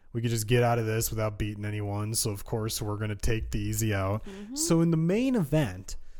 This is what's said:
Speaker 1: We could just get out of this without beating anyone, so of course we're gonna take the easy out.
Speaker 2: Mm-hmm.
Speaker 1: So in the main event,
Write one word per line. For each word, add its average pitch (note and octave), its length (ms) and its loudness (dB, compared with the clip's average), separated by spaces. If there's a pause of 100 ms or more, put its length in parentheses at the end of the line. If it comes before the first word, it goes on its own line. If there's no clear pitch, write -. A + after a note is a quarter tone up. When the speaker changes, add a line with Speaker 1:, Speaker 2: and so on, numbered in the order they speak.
(140)
Speaker 1:
We A#2 80 -2
could A#2 80 0
just A2 180 -2
get A#2+ 160 6
out A#2+ 160 4
of A2+ 60 0
this A2+ 240 0
without G#2+ 280 -2
beating G#2 280 -4
anyone, G#2 480 -2
so A2 180 0
of G2 140 -8
course A2 360 -2
we're G#2 140 -2
gonna G#2+ 200 -4
take - 360 0
the A2+ 80 0
easy G#2+ 340 0
out. G2 320 0
Speaker 2:
Mm-hmm. G#3 300 -12
Speaker 1:
So D4 260 4
in E3+ 100 4
the E3 60 4
main A3 380 2
event, C3+ 640 0 (220)